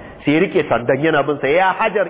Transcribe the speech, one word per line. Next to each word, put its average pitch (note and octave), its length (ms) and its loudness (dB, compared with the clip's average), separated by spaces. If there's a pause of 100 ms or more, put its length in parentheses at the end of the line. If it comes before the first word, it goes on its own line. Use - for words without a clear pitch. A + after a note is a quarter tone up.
(240)
Sai C#3+ 100 2
ya D#3+ 60 2
rike F#3 280 0
sandan B2 360 0
yana D#3 180 2
bin C#3+ 180 -2
sa, C3 80 -2
"Ya F3+ 300 2
Hajar G3+ 320 -2